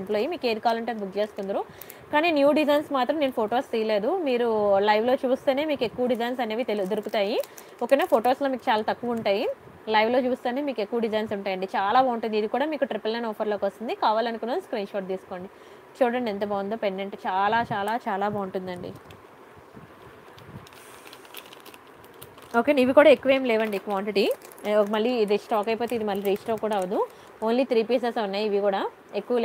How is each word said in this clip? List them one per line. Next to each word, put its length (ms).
employee, 260
మీకు 160
ఏది 120
కావాలంటే 300
అది 100
book 160
చేసుకుందరు. 400
కానీ 240
new 100
designs 300
మాత్రం 240
నేను 160
photos 340
తీయలేదు, 360
మీరు 180
లైవ్లో 240
చూస్తేనే 460
మీకు 180
ఎక్కువ 240
designs 320
అనేవి 260
తెలు-, 220
దొరుకుతాయి. 440
ఓకేనా? 300
ఫొటోస్లో 400
మీకు 160
చాలా 200
తక్కువ 280
ఉంటాయి, 260
లైవ్లో 320
చూస్తేనే 400
మీకు 160
ఎక్కువ 220
designs 320
ఉంటాయండి. 380
చాలా 300
బాగుంటుంది. 360
ఇది 120
కూడా 180
మీకు 200
ట్రిపుల్ 240
నైన్ 160
ఆఫర్‌లోకి 380
వస్తుంది. 260
కావాలనుకున్న 480
స్క్రీన్ 260
షాట్ 180
తీసుకోండి. 380
చూడండి 360
ఎంత 180
బాగుందో 320
పెండెంట్, 320
చాలా 320
చాలా 200
చాలా 280
బాగుంటుందండి. 560
ఓకే, 120
ఇవి 140
కూడా 180
ఎక్కువేం 340
లేవండి 280
క్వాంటిటీ. 360
ఏ, 20
మళ్ళీ 160
ఇది 200
స్టాక్ 280
అయిపోతే 260
ఇది 120
మళ్ళీ 200
రీస్టాక్ 340
కూడా 160
అవ్వదు. 180
Only 240
త్రీ 100
పీసెస్ 360
ఉన్నాయి, 240
ఇవి 160
కూడా 140
ఎక్కువ 240